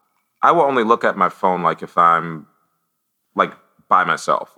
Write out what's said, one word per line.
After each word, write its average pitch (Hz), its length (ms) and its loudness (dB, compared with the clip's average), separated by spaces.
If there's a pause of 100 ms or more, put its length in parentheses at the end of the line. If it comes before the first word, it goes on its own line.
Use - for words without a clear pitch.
(420)
I 135 100 4
will 170 120 2
only 131 200 0
look 113 200 0
at 98 120 0
my 90 140 0
phone, 90 320 -2
like, 82 200 -2
if - 140 -14
I'm, 82 500 0 (880)
like, 95 180 -2 (360)
by 92 160 2
myself. 80 540 -4